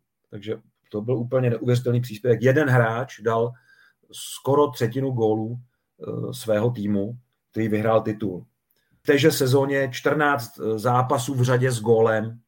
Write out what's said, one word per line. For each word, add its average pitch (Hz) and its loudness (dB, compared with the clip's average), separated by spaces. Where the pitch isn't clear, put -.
Takže 107 -10
to 104 -6
byl 120 -2
úplně 123 0
neuvěřitelný 120 0
příspěvek. 113 0
Jeden 135 4
hráč 120 0
dal 113 0
skoro - 0
třetinu 131 -4
gólů, 110 -2
eh, - -12
svého 110 0
týmu, 104 -4
který 110 -4
vyhrál 107 2
titul. 104 -6
V - -14
téže 143 6
sezóně 139 2
čtrnáct, 143 0
eh, 110 -4
zápasů 123 0
v 123 0
řadě 127 2
s 117 -4
gólem, 113 2